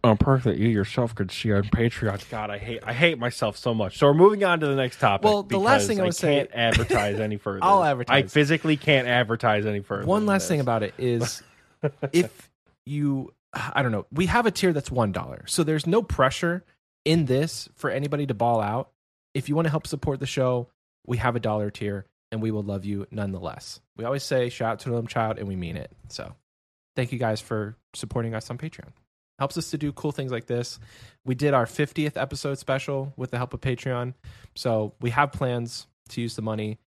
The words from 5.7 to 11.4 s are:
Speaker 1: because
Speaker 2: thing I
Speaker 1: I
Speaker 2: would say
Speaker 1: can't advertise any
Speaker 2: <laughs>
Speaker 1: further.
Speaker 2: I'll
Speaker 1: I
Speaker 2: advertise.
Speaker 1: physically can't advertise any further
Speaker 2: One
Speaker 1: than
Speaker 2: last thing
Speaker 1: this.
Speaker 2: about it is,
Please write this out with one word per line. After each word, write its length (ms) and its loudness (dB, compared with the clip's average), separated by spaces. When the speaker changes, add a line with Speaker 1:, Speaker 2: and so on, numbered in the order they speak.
Speaker 1:
because 80 0
Speaker 2:
thing 100 0
I 40 2
Speaker 1:
I 40 2
Speaker 2:
would 80 0
say 220 2
Speaker 1:
can't 180 0
advertise 640 2
any 180 -2
Speaker 2:
<laughs> 20 -8
Speaker 1:
further. 260 -6
Speaker 2:
I'll 180 6
Speaker 1:
I 80 4
Speaker 2:
advertise. 420 2
Speaker 1:
physically 440 4
can't 320 4
advertise 580 2
any 140 -2
further 260 -6
Speaker 2:
One 140 2
Speaker 1:
than 80 0
Speaker 2:
last 180 2
thing 120 2
Speaker 1:
this. 60 0
Speaker 2:
about 200 0
it 120 -6
is, 460 -2